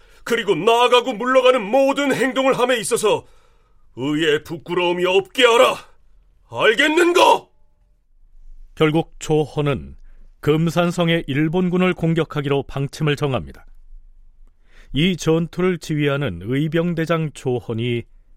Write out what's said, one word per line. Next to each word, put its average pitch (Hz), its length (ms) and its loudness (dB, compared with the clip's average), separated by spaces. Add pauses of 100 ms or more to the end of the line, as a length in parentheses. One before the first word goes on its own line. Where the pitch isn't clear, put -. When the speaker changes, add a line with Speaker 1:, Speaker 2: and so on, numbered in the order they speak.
(240)
Speaker 1:
그리고 220 300 -2
나아가고 233 600 2
물러가는 254 460 4
모든 269 540 2
행동을 247 460 0
함에 247 180 0
있어서 202 480 -2 (680)
의에 151 480 -2
부끄러움이 175 600 -4
없게 190 380 0
하라. 233 320 4 (760)
알겠는가? 302 960 2 (1300)
Speaker 2:
결국 156 420 0
조헌은 143 800 -2 (460)
금산성의 170 840 0
일본군을 175 720 0
공격하기로 147 680 -2
방침을 143 520 -4
정합니다. 127 500 -6 (1300)
이 170 240 0
전투를 170 640 0
지휘하는 139 640 -2
의병대장 160 880 -2
조헌이 120 680 -4 (340)